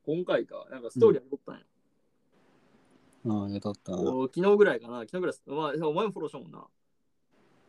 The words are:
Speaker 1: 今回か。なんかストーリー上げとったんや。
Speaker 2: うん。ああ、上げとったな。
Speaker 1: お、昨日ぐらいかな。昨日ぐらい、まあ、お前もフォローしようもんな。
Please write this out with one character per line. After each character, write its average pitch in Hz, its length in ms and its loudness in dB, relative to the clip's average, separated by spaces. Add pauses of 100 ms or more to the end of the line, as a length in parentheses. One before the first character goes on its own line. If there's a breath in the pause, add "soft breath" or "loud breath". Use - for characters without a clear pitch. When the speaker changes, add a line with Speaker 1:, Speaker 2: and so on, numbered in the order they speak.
Speaker 1:
今 165 200 -2
回 156 220 0
か。 - 240 -16
な 131 100 -14
ん - 20 -14
か 113 80 -10
ス - 80 -8
ト 113 120 10
ー - 20 8
リ 135 60 -2
ー - 40 -8
上 - 20 -20
げ - 60 -20
と 143 60 -6
っ - 100 -12
た - 60 -14
ん - 40 -16
や。 - 100 -20 (1600)
Speaker 2:
う 120 40 -4
ん。 110 40 0
あ - 100 0
あ、 101 40 -6
上 101 60 -6
げ 101 80 -6
と 104 100 -6
っ 101 60 -8
た - 160 -14
な。 92 60 -4
Speaker 1:
お、 131 280 0
昨 165 160 -4
日 202 140 6
ぐ 208 80 8
ら 165 100 6
い 113 60 -6
か 117 80 -16
な。 120 120 -10
昨 143 180 -10
日 - 20 -4
ぐ 180 60 -2
ら 135 60 -2
い、 - 40 -20 (100)
ま 151 400 -4
あ、 - 20 0
お 151 60 0
前 208 120 0
も 202 60 -6
フ - 60 -16
ォ - 40 -10
ロ 151 40 -6
ー - 40 -12
し - 40 -14
よ 135 60 -14
う - 20 -16
も - 60 -18
ん - 40 -20
な。 - 140 -20 (1040)